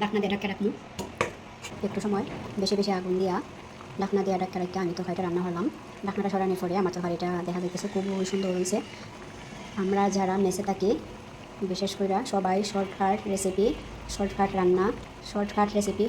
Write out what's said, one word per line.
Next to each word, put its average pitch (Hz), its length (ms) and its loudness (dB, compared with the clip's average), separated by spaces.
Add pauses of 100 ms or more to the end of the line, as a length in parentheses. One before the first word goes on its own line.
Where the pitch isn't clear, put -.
ঢাকনা 208 200 2
দিয়ে 196 120 2
ঢাকা 202 180 0
রাখবো। 196 180 0 (1160)
একটু 202 180 -4
সময় 208 200 2 (360)
বেশি 196 180 2
বেশি 202 200 2
আগুন 185 220 0
দিয়া 185 140 4 (640)
ঢাকনা 196 240 2
দিয়ে 190 180 4
ঢাকা 185 180 -2
রাখতে 180 220 -2
আমি 170 140 2
তরকারিটা 180 280 -2
রান্না 175 200 2
করলাম। 175 200 0 (400)
ঢাকনাটা 196 280 0
সরানোর 190 280 2
পরে 175 200 0
আমার 175 140 2
তরকারিটা 175 340 -2 (180)
দেখা 175 160 -2
যাইতেছে 180 300 -2
খুবই 190 380 0
সুন্দর 196 260 0
হয়েছে। 180 200 2 (1040)
আমরা 196 200 4 (160)
যারা 185 180 2 (100)
মেসে 185 240 2
থাকি, 190 200 2 (840)
বিশেষ 190 280 0
করে 196 160 2 (180)
সবাই 190 240 4 (140)
শর্টকাট 196 480 2 (120)
রেসিপি, 190 360 2 (480)
শর্টকাট 196 440 2
রান্না, 185 260 6 (460)
শর্টকাট 208 460 2
রেসিপি, 202 320 4